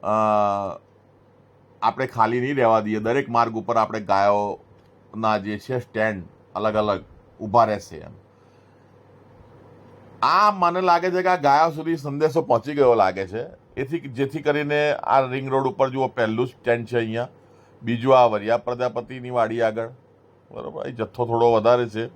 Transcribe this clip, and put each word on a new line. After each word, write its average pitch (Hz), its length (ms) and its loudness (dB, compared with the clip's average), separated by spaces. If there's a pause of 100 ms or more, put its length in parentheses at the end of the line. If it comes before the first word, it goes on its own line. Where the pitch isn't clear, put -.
અ, 104 100 -2 (1700)
આપણે 117 260 -2
ખાલી 117 340 0
નહીં 139 140 -2
રહેવા 113 240 4
દઈએ, 107 200 -2
દરેક 120 300 -2
માર્ગ 117 260 0
ઉપર 113 220 -2
આપણે 110 220 0
ગાયોના 104 1400 -2
જે 104 220 -6
છે 123 200 -6
સ્ટેન્ડ 107 440 -4 (320)
અલગ 104 200 -2
અલગ 104 280 0 (360)
ઊભા 110 260 2
રહેશે 104 320 -8
એમ. 80 160 -18 (2000)
આ 185 300 4
મને 180 300 0
લાગે 175 300 2
છે 180 100 -2
કે 185 60 0
આ 185 80 4
ગાયો 151 360 4
સુધી 160 260 -4
સંદેશો 143 440 0
પહોંચી 127 320 0
ગયો 131 220 6
લાગે 95 320 2
છે. 107 160 -8 (340)
એથી, 147 220 -6
જેથી 139 420 -6
કરીને 147 380 0 (120)
આ - 280 2
રિંગ 131 300 -4
રોડ 135 180 0
ઉપર 131 220 0
જુઓ, 131 180 -2
પહેલું 113 400 -2
સ્ટેન્ડ 117 400 -4
છે 120 100 -4
અહીંયા, 117 320 -4 (520)
બીજું 120 360 2
આ 123 100 8
વરિયા 107 300 0
પ્રજાપતિની 123 720 -6
વાડી 117 320 -2
આગળ, 113 300 -4 (600)
બરોબર? - 360 -12
એ - 40 -10
જથ્થો 117 340 -6
થોડો 117 280 2
વધારે 117 360 2
છે. 113 260 -8